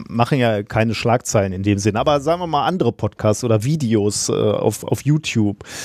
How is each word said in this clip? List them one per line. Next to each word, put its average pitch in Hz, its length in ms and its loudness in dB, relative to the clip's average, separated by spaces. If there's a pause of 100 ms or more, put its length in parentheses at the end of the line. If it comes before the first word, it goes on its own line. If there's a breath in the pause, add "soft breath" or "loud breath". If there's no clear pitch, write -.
machen 117 300 0
ja 113 260 2
keine 113 320 0
Schlagzeilen 117 560 0
in 92 120 -6
dem 104 140 4
Sinn, 101 200 0
aber 147 240 2
sagen 160 200 0
wir 175 60 -6
mal 147 200 0
andere 156 260 0
Podcasts - 500 -2
oder 110 220 2
Videos, 113 640 0
äh, - 20 0
auf, 107 540 0
auf - 160 -2
YouTube 120 640 0 (200 loud breath)